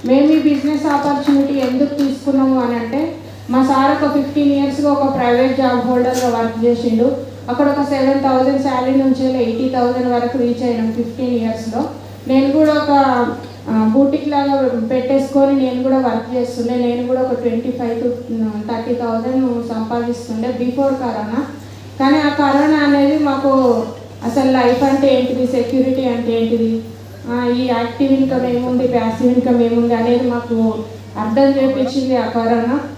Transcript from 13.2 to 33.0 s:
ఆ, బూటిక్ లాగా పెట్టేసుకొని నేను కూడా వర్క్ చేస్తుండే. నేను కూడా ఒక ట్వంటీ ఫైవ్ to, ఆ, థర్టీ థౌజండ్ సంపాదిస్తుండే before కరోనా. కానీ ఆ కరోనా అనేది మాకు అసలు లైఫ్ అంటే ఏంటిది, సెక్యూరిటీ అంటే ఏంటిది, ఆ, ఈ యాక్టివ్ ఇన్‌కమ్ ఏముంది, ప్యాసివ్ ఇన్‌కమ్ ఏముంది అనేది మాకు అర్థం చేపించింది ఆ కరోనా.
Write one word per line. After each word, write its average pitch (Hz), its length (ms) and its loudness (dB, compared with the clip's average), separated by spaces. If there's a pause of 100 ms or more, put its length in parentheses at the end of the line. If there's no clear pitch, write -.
ఆ, 220 240 2
బూటిక్ 277 340 2
లాగా 277 400 0 (240)
పెట్టేసుకొని 269 640 2
నేను 254 280 0
కూడా 262 140 2
వర్క్ 247 380 -2
చేస్తుండే. 240 400 -2
నేను 240 320 0
కూడా 254 140 0
ఒక 254 120 0
ట్వంటీ 233 380 -2
ఫైవ్ 240 320 -4
to, 247 80 0 (220)
ఆ, 220 180 -2 (200)
థర్టీ 233 220 -4
థౌజండ్ 240 760 -2
సంపాదిస్తుండే 233 800 -4
before 254 480 -2
కరోనా. 233 500 -4 (540)
కానీ 277 180 4
ఆ 294 120 0
కరోనా 294 480 2
అనేది 285 460 2
మాకు 262 600 2 (400)
అసలు 262 280 2
లైఫ్ 254 320 2
అంటే 269 320 4
ఏంటిది, 247 320 0
సెక్యూరిటీ 262 580 0
అంటే 233 360 0
ఏంటిది, 226 420 0 (460)
ఆ, 247 160 -2
ఈ 247 220 0
యాక్టివ్ 240 440 0
ఇన్‌కమ్ 262 340 2
ఏముంది, 247 420 0
ప్యాసివ్ 233 460 2
ఇన్‌కమ్ 240 280 2
ఏముంది 233 320 2
అనేది 240 360 0
మాకు 226 500 -2 (400)
అర్థం 269 280 2
చేపించింది 269 680 0
ఆ 226 120 -2
కరోనా. 233 500 0 (180)